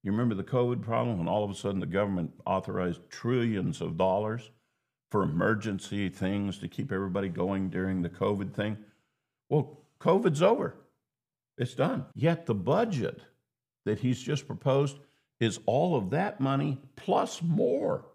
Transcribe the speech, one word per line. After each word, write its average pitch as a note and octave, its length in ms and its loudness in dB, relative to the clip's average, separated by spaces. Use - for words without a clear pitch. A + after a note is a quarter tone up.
You G2 100 -2
remember A2+ 220 2
the F#2+ 100 -4
covid B2 380 0
problem A#2 360 0
when E2+ 100 -2
all G#2 160 2
of G2+ 60 -2
a F#2+ 40 -6
sudden F#2+ 260 -2
the F2+ 60 -4
government F#2 460 0
authorized F#2 640 -2
trillions A#2 720 -2
of E2 160 -4
dollars G#2+ 540 0
for G#2 120 2
emergency G2 880 0
things G2 500 -2
to - 100 -8
keep - 220 -6
everybody G2 380 -2
going F#2+ 400 0
during F#2 320 0
the F2 80 -2
covid G2 460 -2
thing? G#2 240 -2
Well, C#3+ 320 0
covid's F3 420 4
over. A3+ 340 4
It's - 160 -2
done. C#3 400 0
Yet E3 320 2
the A#2 80 0
budget C#3 680 0
that G#2+ 140 0
he's B2+ 240 0
just D3+ 240 -4
proposed C#3 500 0
is A2+ 280 0
all D3+ 300 2
of G2 140 -2
that E3 300 -2
money C3+ 380 0
plus - 460 0
more - 720 0